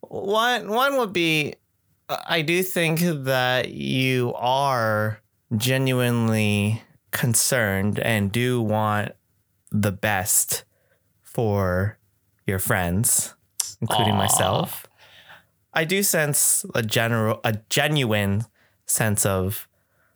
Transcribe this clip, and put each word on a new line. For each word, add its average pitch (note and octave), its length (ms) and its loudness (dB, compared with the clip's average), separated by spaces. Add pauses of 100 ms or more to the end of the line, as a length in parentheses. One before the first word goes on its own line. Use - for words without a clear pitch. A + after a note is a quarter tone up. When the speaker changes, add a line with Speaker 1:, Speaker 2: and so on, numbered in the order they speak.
(140)
Speaker 1:
One, G#3 540 0
one C4 300 0
would G#3+ 160 -2
be, D#3+ 420 0 (540)
uh, D3 80 -4 (100)
I E3+ 140 0
do E3+ 220 0
think E3 360 0
that C3 720 0
you C3 640 -2
are A#2 880 0 (340)
genuinely A2+ 1300 2 (300)
concerned G#2 880 0
and G#2 320 0
do A#2+ 300 0
want G#2+ 520 -2 (580)
the G#2 220 2
best - 720 -2 (580)
for G2+ 720 0 (480)
your F#2+ 140 -2
friends, F#2+ 760 0 (440)
including G#2 360 0
Speaker 2:
Aw. - 20 0
Speaker 1:
myself. - 680 0 (880)
I D#3+ 120 0
do F#3+ 180 0
sense D#3 600 0 (100)
a A#2+ 80 2
general, A2+ 640 0
a A#2 80 0 (160)
genuine A2+ 720 2 (420)
sense G#2 400 0
of F#2+ 440 -2 (460)